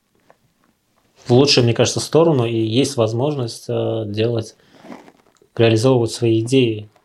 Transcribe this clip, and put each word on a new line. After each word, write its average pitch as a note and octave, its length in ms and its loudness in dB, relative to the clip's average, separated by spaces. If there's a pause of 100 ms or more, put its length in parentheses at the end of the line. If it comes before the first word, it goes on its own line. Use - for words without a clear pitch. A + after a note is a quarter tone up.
(1200)
в - 60 -2
лучшую, C3+ 340 4
мне A#2 80 2
кажется, A2+ 280 -2
сторону, D3+ 460 0
и A#2 100 -4
есть A2+ 400 -2
возможность, A#2+ 720 -4
э, A2+ 400 -4
делать, A2 480 -4 (1000)
реализовывать A#2 540 2
свои A2+ 300 0
идеи. A2+ 480 0 (160)